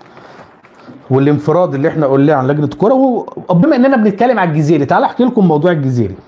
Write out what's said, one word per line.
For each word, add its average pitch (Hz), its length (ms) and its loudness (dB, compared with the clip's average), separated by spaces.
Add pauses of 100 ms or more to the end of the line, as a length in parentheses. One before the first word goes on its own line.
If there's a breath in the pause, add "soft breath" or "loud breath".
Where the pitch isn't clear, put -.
(1120 loud breath)
والانفراد 147 640 0
اللي 139 140 -2
احنا 151 180 -2
قلناه 139 280 2
عن 131 120 -2
لجنة 147 180 -2
الكورة، 175 300 0
و-، 262 320 0 (220)
وبما 254 280 2
اننا 269 200 2
بنتكلم 220 420 0
على 180 120 0
الجزيري، 151 340 0
تعالى 190 220 0
احكي - 180 -2
لكم 233 240 2
موضوع 160 240 2
الجزيري. 123 440 -2 (120)